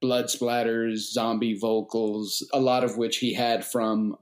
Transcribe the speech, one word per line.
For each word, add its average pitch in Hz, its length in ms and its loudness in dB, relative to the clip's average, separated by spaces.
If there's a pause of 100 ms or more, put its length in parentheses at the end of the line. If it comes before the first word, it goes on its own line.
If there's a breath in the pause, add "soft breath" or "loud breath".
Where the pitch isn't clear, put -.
blood 123 260 0
splatters, 117 720 0 (140)
zombie 113 460 0
vocals, 107 920 -2
a 135 80 2
lot 123 240 4
of 110 120 0
which 113 220 0
he 117 160 0
had 117 300 0
from 110 580 0